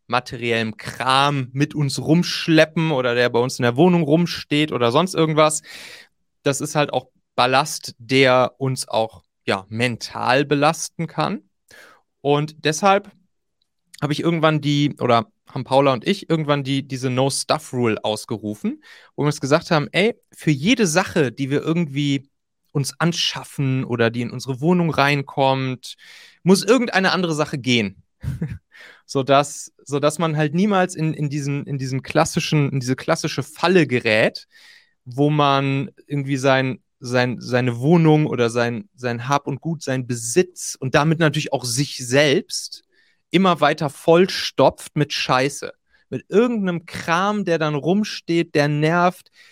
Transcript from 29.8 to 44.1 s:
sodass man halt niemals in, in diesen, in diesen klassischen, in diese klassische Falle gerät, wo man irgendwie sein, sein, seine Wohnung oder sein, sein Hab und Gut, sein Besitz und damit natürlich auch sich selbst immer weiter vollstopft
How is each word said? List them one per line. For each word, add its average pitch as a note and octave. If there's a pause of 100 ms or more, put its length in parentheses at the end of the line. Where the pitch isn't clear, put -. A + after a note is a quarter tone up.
sodass C#3+
man D#3+
halt D3+
niemals F#3
in, D#3+
in D3+
diesen, C#3+
in C#3+
diesen C3
klassischen, D3+
in C#3
diese B2+
klassische D#3+
Falle F3
gerät, A#2 (580)
wo C3
man C#3 (180)
irgendwie C#3
sein, C3 (160)
sein, B2+
seine B2
Wohnung D#3
oder A#2+
sein, A#2+
sein A#2+
Hab C#3+
und C#3
Gut, E3
sein C3
Besitz A#2+
und C3
damit D#3
natürlich D3+
auch C3
sich B2
selbst C#3+ (480)
immer F3
weiter D3+
vollstopft -